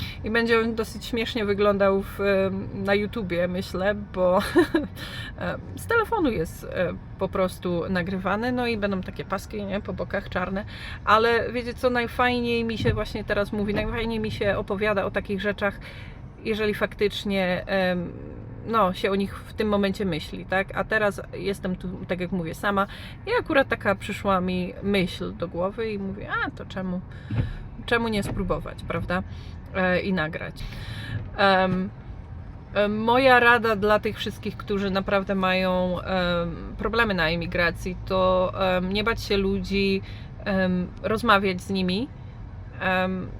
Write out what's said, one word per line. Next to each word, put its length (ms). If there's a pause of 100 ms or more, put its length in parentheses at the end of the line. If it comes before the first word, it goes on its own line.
(240)
i 60
będzie 300
on 140
dosyć 300
śmiesznie 400
wyglądał 580
w, 180
em, 640
na 100
YouTubie, 540
myślę, 460
bo 440
<laughs> 1000
em, 220 (160)
z 100
telefonu 440
jest, 340
e, 300 (240)
po 100
prostu 600
nagrywany, 640
no 140
i 100
będą 240
takie 240
paski, 400
nie, 160
po 120
bokach 360
czarne, 360 (400)
ale 480
wiecie 220
co, 160
najfajniej 720
mi 140
się 160
właśnie 300
teraz 280
mówi, 220
najfajniej 460
mi 100
się 280
opowiada 460
o 60
takich 300
rzeczach, 400 (640)
jeżeli 300
faktycznie, 920
em, 460 (540)
no, 260
się 180
o 40
nich 240
w 140
tym 160
momencie 360
myśli, 400
tak? 300
A 100
teraz 360 (120)
jestem 440
tu, 120 (200)
tak 120
jak 120
mówię, 220
sama 320 (400)
i 40 (100)
akurat 280
taka 260
przyszła 460
mi 420
myśl 540
do 120
głowy 440
i 60
mówię: 300 (180)
a 40
to 160
czemu, 340 (840)
czemu 220
nie 140
spróbować, 560 (100)
prawda? 340 (520)
E, 260
i 120
nagrać. 420 (840)
Em, 540 (840)
em, 240
moja 420
rada 360
dla 220
tych 200
wszystkich, 380
którzy 340
naprawdę 440
mają, 640
em, 800
problemy 360
na 140
emigracji, 680 (100)
to, 460 (240)
em, 160
nie 120
bać 180
się 140
ludzi, 680 (420)
em, 440 (140)
rozmawiać 580
z 100
nimi, 380 (720)
em, 480 (120)